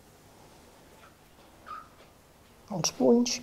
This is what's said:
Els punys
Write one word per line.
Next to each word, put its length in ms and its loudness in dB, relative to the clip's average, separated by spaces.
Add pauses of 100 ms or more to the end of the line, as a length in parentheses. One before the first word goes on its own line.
(2750)
Els 240 -4
punys 460 4